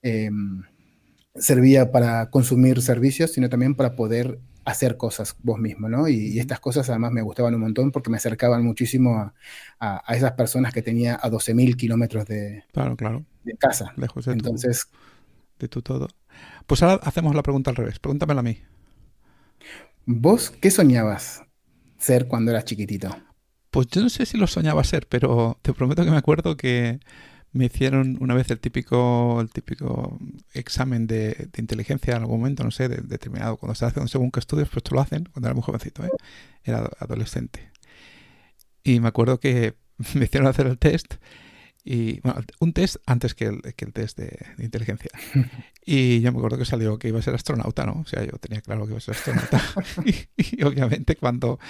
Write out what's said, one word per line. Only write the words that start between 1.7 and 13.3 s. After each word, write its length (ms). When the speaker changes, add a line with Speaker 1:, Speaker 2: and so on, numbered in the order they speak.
Speaker 1:
para 380
consumir 540
servicios, 480
sino 180
también 240
para 220
poder 420
hacer 320
cosas 440
vos 160
mismo, 320
¿no? 180
Y, 60
y 40
Speaker 2:
Ujú. 100
Speaker 1:
estas 180
cosas 320
además 200
me 120
gustaban 320
un 60
montón 300
porque 200
me 60
acercaban 460
muchísimo 540
a, 160
a, 260
a 100
esas 180
personas 400
que 100
tenía 360
a 100
doce 260
mil 200
kilómetros 520
de, 440
Speaker 2:
Claro, 240
claro. 300